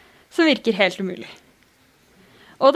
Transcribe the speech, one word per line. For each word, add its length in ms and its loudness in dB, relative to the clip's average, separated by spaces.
som 160 2
virker 280 -2
helt 240 0
umulig. 280 -10
Og 140 4